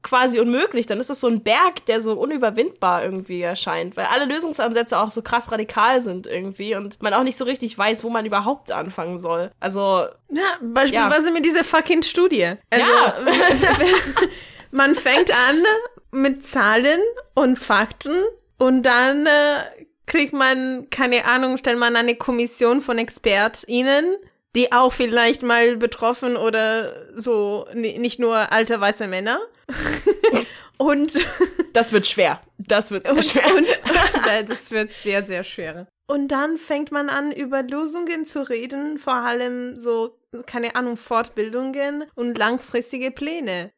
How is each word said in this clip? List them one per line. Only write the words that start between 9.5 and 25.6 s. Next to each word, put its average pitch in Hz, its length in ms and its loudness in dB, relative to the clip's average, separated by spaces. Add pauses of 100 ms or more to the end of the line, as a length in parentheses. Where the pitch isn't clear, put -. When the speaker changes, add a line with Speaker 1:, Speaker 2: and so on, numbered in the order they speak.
Speaker 1:
Also 190 460 0 (260)
Speaker 2:
Ja, 320 120 -2 (180)
beispielsweise 254 680 2
Speaker 1:
ja. 339 40 2
Speaker 2:
mit 330 100 0
dieser 330 220 2
fucking 320 380 2
Studie. 254 500 2 (160)
Also, 240 180 4
Speaker 1:
Ja. 285 280 4 (100)
Speaker 2:
<laughs> 330 1500 2
man 277 240 4
fängt 285 360 4
an 269 320 4 (480)
mit 269 320 0
Zahlen 254 580 2 (320)
und 262 240 2
Fakten 277 680 0 (360)
und 254 240 4
dann, 262 420 4
äh, 311 40 4 (760)
kriegt - 260 0
man, 262 580 0
keine 247 360 0
Ahnung, 254 320 2
stellt 240 220 0
man 233 180 2
eine 233 180 2
Kommission 240 640 0
von 247 180 -4
ExpertInnen, 247 1160 0 (400)
die 247 160 4
auch 247 220 4
vielleicht 240 500 2
mal 233 320 4